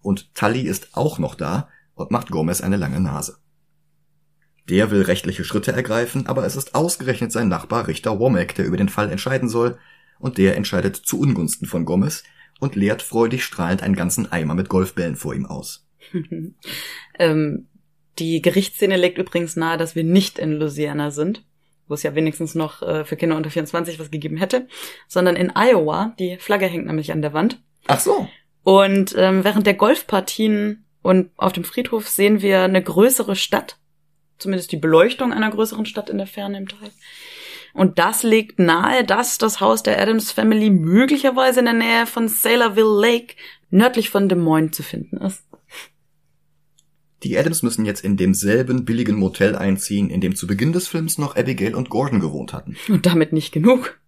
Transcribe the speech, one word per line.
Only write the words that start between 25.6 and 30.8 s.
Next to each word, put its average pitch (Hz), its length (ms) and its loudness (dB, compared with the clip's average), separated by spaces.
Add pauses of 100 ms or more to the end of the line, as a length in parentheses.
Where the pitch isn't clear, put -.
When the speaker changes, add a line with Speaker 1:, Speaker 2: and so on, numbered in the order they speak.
Speaker 2:
Die 180 180 -6
Flagge 202 280 0
hängt 170 220 -4
nämlich 156 240 -4
an 156 100 -2
der 147 120 -4
Wand. 170 280 -2 (260)
Speaker 1:
Ach - 120 2
so. 392 280 2 (360)
Speaker 2:
Und, 196 540 4
ähm, 190 260 4
während 208 220 2
der 202 100 4
Golfpartien 214 1120 0 (160)